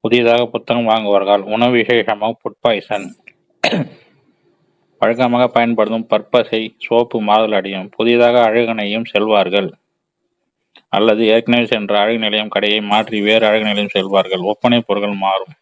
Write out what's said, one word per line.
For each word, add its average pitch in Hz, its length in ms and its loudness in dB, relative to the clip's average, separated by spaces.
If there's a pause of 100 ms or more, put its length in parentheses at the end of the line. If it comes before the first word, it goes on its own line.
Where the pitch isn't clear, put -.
புதிதாக 117 420 2
புத்தகம் 117 440 -4
வாங்குவார்கள். 101 580 0
உணவு 117 260 0
விசேஷமாக 110 600 0
ஃபுட் - 280 -12
பாய்சன். 104 460 -4 (1900)
வழக்கமாக 120 460 2
பயன்படுத்தும் 113 600 0
பற்பசை, 113 520 0 (200)
சோப்பு 117 420 0
மாறுதல் 107 360 2
அடையும். 95 320 -6
புதிதாக 120 520 2
அழகு 113 320 2
நிலையம் 110 360 -6
செல்வார்கள் 101 580 0 (1200)
அல்லது 107 360 2
ஏற்கனவே 117 400 2
சென்ற 104 340 -4
அழகு 113 200 0
நிலையம் 107 340 -4
கடையை 104 280 0
மாற்றி 107 400 -2
வேறு 110 240 2
அழகு 107 200 2
நிலையம் 104 280 -4
செல்வார்கள். 95 500 -2
ஒப்பனை 120 360 0
பொருட்கள் 101 380 -4
மாறும். 95 440 -4